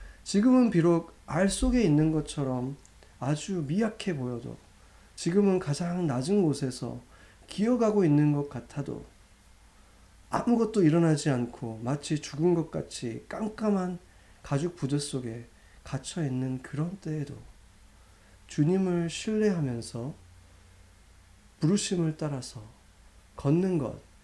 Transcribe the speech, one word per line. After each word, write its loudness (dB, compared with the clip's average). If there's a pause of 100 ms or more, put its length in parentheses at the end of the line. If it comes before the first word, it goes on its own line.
(240)
지금은 4
비록 4 (100)
알 0
속에 2
있는 4
것처럼 -4 (420)
아주 -4
미약해 -2
보여도, -6 (580)
지금은 4
가장 -2
낮은 2
곳에서 -2 (460)
기어가고 2
있는 6
것 -2
같아도, -10 (1200)
아무것도 2
일어나지 4
않고 -4
마치 -4
죽은 0
것 0
같이 -8
깜깜한 -4 (440)
가죽 -4
부대 -2
속에 -8 (360)
갇혀 -8
있는 -4
그런 -6
때에도 -8 (1120)
주님을 2
신뢰하면서 -2 (1500)
부르심을 0
따라서 -8 (720)
걷는 2
것, -4 (220)